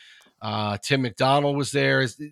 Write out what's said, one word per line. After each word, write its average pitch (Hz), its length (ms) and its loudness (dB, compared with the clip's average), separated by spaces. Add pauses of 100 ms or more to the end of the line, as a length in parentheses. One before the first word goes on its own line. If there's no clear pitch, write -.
(420)
uh, 107 420 -2
Tim 139 180 0
McDonald 139 540 2
was 143 160 -4
there. 135 300 2
As 127 200 -4 (100)